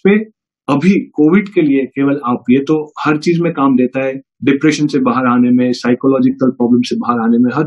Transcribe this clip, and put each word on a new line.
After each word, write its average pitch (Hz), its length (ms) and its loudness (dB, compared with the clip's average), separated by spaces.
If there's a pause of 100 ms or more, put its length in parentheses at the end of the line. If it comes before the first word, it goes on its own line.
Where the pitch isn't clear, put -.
पे 196 120 4 (520)
अभी 147 320 2
कोविड 175 480 0
के 175 140 0
लिए 135 240 0
केवल 139 400 -2
आप, 123 240 -4
ये 131 80 4
तो 151 420 -2
हर 151 180 0
चीज 170 220 -2
में 170 120 -2
काम 139 240 0
देता 127 280 -2
है, 135 160 -6 (240)
Depression 147 420 0
से 147 120 -2
बाहर 127 280 -2
आने 123 240 2
में, 123 220 2
psychological 131 800 0
problem 123 300 0
से 120 160 -4
बाहर 120 220 -4
आने 117 200 0
में, 123 160 2
हर 156 120 -2